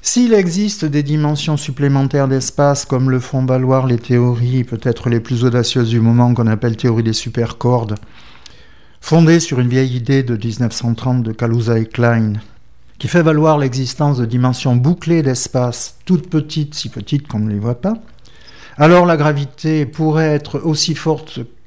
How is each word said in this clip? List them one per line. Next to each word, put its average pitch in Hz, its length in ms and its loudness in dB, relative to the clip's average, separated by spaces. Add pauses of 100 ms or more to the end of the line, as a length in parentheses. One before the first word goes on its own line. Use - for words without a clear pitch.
s'il 240 320 2
existe 196 520 0
des 147 180 0
dimensions 151 540 0
supplémentaires 139 720 0
d'espace, 139 560 0
comme 131 240 0
le 127 100 2
font 131 260 -2
valoir 127 400 2
les 120 140 2
théories 123 640 0
peut-être 120 460 -4
les 117 100 2
plus 117 240 -2
audacieuses 120 460 0
du 117 100 2
moment, 120 340 4
qu'on 117 140 2
appelle 110 300 0
théorie 117 260 0
des 110 100 0
supercordes, 117 840 -2 (1040)
fondée 165 400 4
sur 131 180 -2
une 123 80 2
vieille 127 280 0
idée 131 280 0
de 117 140 -2
dix-neuf 113 340 -4
cent 117 220 -4
trente 127 300 -2
de 113 100 -4
Kaluza 117 440 0
et 110 80 0
Klein, 113 480 0 (640)
qui - 120 -6
fait 175 140 2
valoir 156 340 4
l'existence 135 600 -2
de 123 80 0
dimensions 123 520 0
bouclées 165 440 0
d'espace, 123 840 -4
toutes 180 240 0
petites, 147 460 -4
si - 120 -10
petites 131 400 -6
qu'on 110 120 -6
ne 107 100 -2
les 104 100 -4
voit 120 220 -4
pas, 208 140 -2 (840)
alors 175 280 6
la 170 120 2
gravité 151 680 -2
pourrait 156 480 0
être 147 260 -4
aussi 156 360 -2
forte - 460 -6 (260)